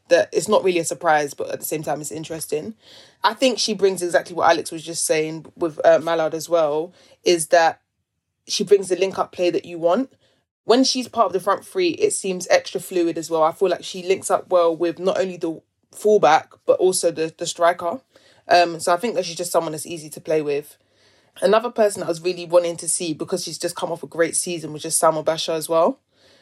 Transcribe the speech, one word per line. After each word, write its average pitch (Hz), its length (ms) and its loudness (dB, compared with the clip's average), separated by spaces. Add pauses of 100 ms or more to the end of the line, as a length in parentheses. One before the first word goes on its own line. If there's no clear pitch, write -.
that 170 220 4
it's - 180 -2
not 214 140 4
really 180 180 2
a 165 40 -4
surprise, 151 480 0
but - 160 -8
at - 120 -8
the - 40 -12
same 156 180 -6
time, 151 200 -6
it's 151 100 -12
interesting. 160 640 -8 (480)
I 208 100 0
think 240 260 0
she - 140 -2
brings 190 300 0
exactly 175 340 -2
what - 140 4
Alex 170 200 0
was 160 140 -10
just 165 220 -6
saying 156 400 -2 (100)
with, 165 300 -4
uh, 165 160 6
Mallard 160 320 -2
as 160 160 -10
well, 160 420 0 (300)
is 170 240 2
that 165 340 4 (680)
she - 160 -4
brings 190 280 4
the 185 60 2
link-up 185 360 -2
play 180 160 0
that 165 160 -2
you 175 140 -12
want. 180 340 0 (520)
When 240 200 4
she's 254 240 -4
part 226 200 2
of - 40 -4
the 185 80 -2
front 190 240 -2
three, 180 260 -2
it - 220 0
seems 185 360 -6
extra - 300 2
fluid 170 380 -2
as 160 140 -8
well. 160 120 2
I 160 100 4
feel 185 180 0
like - 140 -4
she 185 180 -12
links 180 280 -2
up - 200 0
well 170 260 4
with 165 220 -2
not 180 200 -2
only 185 200 -4
the 165 240 -8 (340)
fullback, 165 560 4 (140)
but 170 140 4
also 180 300 2
the, 160 260 -6
the 170 100 -8
striker. 170 540 -2 (480)
Um, 170 320 4
so 180 120 0
I 175 40 4
think 202 180 -4
that 180 100 -2
she's 165 120 -10
just 175 160 -8
someone 165 200 0
that's 156 140 -10
easy 156 240 -12
to - 100 -16
play 156 220 -2
with. 147 340 -6 (680)
Another 220 280 4
person 202 300 0
that 170 60 -6
I 165 40 -4
was 165 100 -4
really 175 260 -4
wanting 170 320 2
to 165 100 -8
see, 170 260 -2
because 175 300 -4
she's 160 140 -10
just 175 180 -6
come 175 140 -6
off 165 120 -8
a - 40 -12
great 165 300 0
season, 160 360 -6
was 151 100 -12
just 160 200 -2
Salma 156 220 2
Basha 156 280 -2
as 160 160 -4
well. 170 320 2 (420)